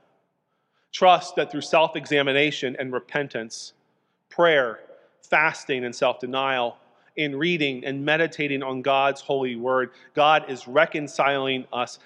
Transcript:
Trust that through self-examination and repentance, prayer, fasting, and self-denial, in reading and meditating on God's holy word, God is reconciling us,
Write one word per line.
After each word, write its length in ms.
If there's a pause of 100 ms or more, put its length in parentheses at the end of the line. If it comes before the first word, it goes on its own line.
(920)
Trust 440
that 160
through 100
self-examination 1200
and 120
repentance, 840 (560)
prayer, 520 (400)
fasting, 640
and 100
self-denial, 840 (380)
in 180
reading 520
and 180
meditating 580
on 200
God's 400
holy 340
word, 360 (220)
God 380
is 160
reconciling 1040
us, 340